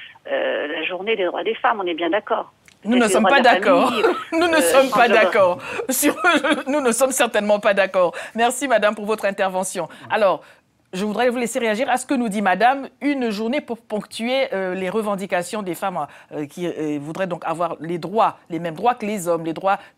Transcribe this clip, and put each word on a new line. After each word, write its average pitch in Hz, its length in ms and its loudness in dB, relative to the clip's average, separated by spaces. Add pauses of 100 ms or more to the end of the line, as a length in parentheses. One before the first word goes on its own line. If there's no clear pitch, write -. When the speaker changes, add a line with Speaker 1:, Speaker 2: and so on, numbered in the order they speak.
(300)
Speaker 1:
euh, 131 380 -2
la 156 160 -8
journée 185 320 -4
des 185 100 0
droits 165 180 -4
des 220 120 0
femmes. 226 260 0
On 180 40 -4
est 175 80 -2
bien 165 160 -2
d'accord. 208 420 -2 (320)
Speaker 2:
Nous 214 80 0
ne 247 80 4
Speaker 1:
Peut-être 214 120 4
Speaker 2:
sommes 220 120 4
Speaker 1:
les 190 60 6
Speaker 2:
pas 277 100 6
Speaker 1:
droits - 0 -
de 240 140 8
la 185 60 0
Speaker 2:
d'accord. 202 300 4
Speaker 1:
famille, 233 140 0 (280)
Speaker 2:
<laughs> - 0 -
Nous 330 160 2
ne 320 80 2
Speaker 1:
euh, 302 40 4
Speaker 2:
sommes 262 280 6
Speaker 1:
sans 240 80 -2
Speaker 2:
pas 240 120 6
Speaker 1:
le 220 60 2
droit. 220 100 6
Speaker 2:
d'accord. 180 340 4 (320)
Sur, 285 260 0 (260)
<laughs> 285 260 0
nous 294 120 0
ne 247 120 2
sommes 262 200 2
certainement 214 460 2
pas 202 160 2
d'accord. 190 400 2 (220)
Merci, 247 320 0
madame, 214 260 2
pour 214 120 -10
votre 214 180 -2
intervention. 190 640 -4 (200)
Alors, 190 340 0 (500)
je 190 120 -4
voudrais 214 260 0
vous 233 60 -2
laisser 240 220 -4
réagir 233 320 -2
à 247 80 2
ce - 80 -10
que 294 80 -2
nous 240 140 -2
dit 202 140 -4
madame. 226 460 2 (120)
Une 269 300 -2
journée 226 300 -2
pour 233 180 -8
ponctuer, 240 760 -4
euh, 190 200 -2
les 190 140 -4
revendications 202 760 -4
des 180 120 -6
femmes, 180 320 -6 (260)
euh, 147 140 -6
qui, 175 220 -8
euh, 147 340 -4
voudraient 165 240 -6
donc 170 180 -6
avoir 165 360 -4
les 170 180 -6
droits, 175 400 0 (120)
les 165 100 -6
mêmes 165 160 -6
droits 233 180 0
que 240 100 -10
les 202 220 -4
hommes, 165 180 0
les 160 80 -4
droits 190 260 0 (200)